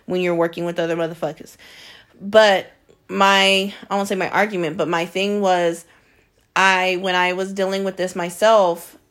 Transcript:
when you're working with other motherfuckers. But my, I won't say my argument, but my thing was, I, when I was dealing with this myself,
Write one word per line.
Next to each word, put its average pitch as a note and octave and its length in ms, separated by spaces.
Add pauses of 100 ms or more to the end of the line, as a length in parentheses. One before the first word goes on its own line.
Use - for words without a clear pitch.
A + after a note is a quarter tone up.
when F#3 160
you're F3 140
working E3+ 300
with E3+ 120
other E3 180
motherfuckers. E3 600 (640)
But G3+ 520 (360)
my, G3 680 (160)
I F#3+ 60
won't G3+ 120
say G#3 60
my F#3 160
argument, F3+ 480
but D#3 100
my E3+ 200
thing G3+ 340
was, F3 440 (680)
I, F#3 460
when F#3 140
I F3+ 180
was F#3+ 180
dealing G3 320
with F#3+ 140
this F3+ 180
myself, F3+ 840 (140)